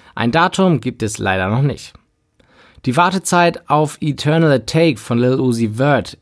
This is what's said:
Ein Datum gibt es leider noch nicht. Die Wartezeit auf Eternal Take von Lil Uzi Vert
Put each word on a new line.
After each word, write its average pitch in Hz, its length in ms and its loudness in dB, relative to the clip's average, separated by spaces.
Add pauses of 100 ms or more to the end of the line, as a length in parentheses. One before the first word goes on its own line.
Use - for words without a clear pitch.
(140)
Ein 117 160 -2
Datum 170 500 2
gibt 123 220 -6
es 107 160 -6
leider 95 300 -2
noch 120 140 0
nicht. - 300 -4 (920)
Die 127 100 0
Wartezeit 175 720 0
auf 151 320 0
Eternal 147 600 0
Take 160 360 0
von 120 220 -4
Lil 127 200 2
Uzi 117 360 0
Vert 131 480 0